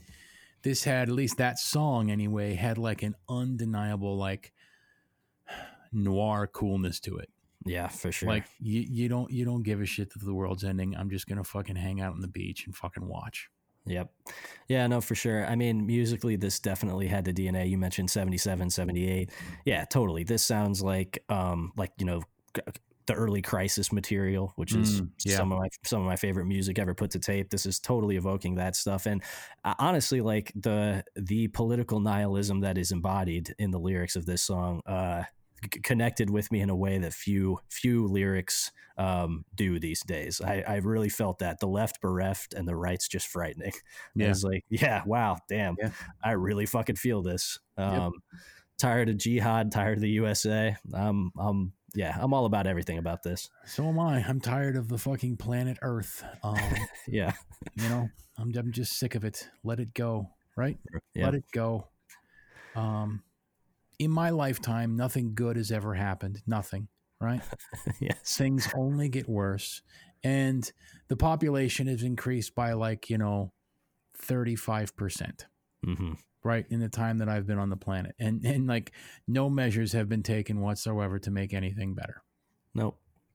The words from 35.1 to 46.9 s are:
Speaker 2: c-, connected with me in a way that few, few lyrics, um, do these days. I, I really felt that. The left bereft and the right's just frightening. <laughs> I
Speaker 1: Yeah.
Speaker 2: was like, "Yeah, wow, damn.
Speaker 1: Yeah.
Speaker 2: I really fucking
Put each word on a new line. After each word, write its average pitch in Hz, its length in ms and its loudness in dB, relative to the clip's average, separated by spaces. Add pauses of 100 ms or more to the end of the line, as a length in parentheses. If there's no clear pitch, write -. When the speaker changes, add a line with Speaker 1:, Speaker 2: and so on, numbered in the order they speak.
Speaker 2:
c-, - 100 -8
connected 117 500 2
with 104 200 2
me 107 100 4
in 98 100 4
a 92 40 2
way 98 220 2
that 85 160 0
few, 95 460 2 (100)
few 117 380 2
lyrics, 95 640 0 (260)
um, 87 560 0
do 92 240 2
these 80 240 -2
days. 80 400 -4
I, 135 260 0
I 208 100 0
really 214 320 2
felt 185 300 -2
that. 85 200 -2
The 101 80 0
left 202 340 0
bereft 95 540 0
and 87 120 -4
the 85 80 0
right's 90 320 -2
just - 200 -4
frightening. 85 460 -6
<laughs> - 20 -8
I - 40 -12 (360)
Speaker 1:
Yeah. 104 140 4
Speaker 2:
was 98 140 4
like, 95 260 0
"Yeah, 113 360 2
wow, 107 320 2 (100)
damn. 101 300 0
Speaker 1:
Yeah. 107 140 -2 (320)
Speaker 2:
I 110 80 2
really 101 340 0
fucking 117 300 0